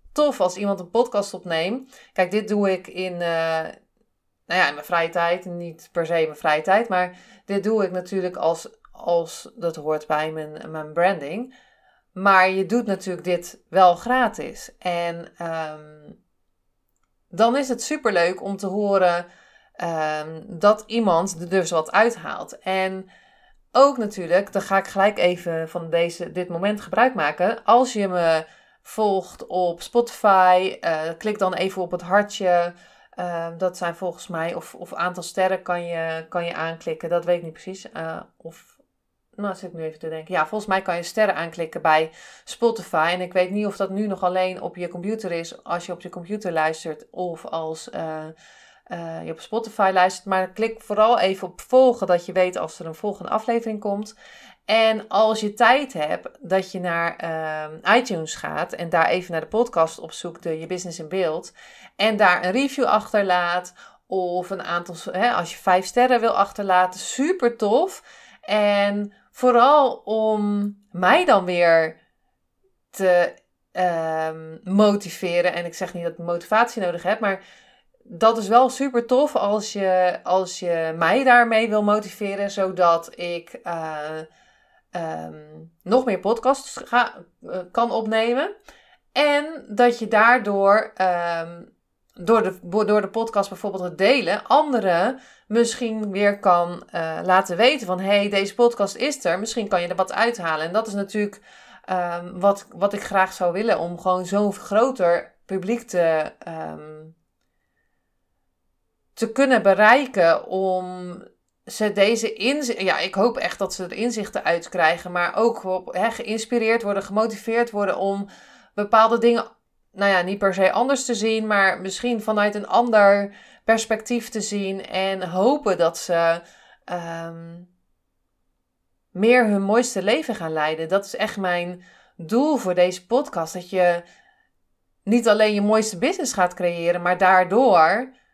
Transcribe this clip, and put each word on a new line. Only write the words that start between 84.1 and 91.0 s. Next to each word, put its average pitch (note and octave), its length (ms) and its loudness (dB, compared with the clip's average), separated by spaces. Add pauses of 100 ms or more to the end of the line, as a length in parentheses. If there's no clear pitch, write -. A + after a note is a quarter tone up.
ehm, D#3+ 440 -8 (480)
nog B3+ 220 2
meer G3 140 -2
podcasts A#3+ 640 -2
ga, - 400 -2 (240)
eh, F#3 100 -6 (120)
kan A#3 200 0
opnemen. A3+ 640 0 (580)
En D4 560 0
dat A#3+ 300 4
je A3+ 100 -8
daardoor, G#3 880 4
ehm, E3+ 680 -2 (520)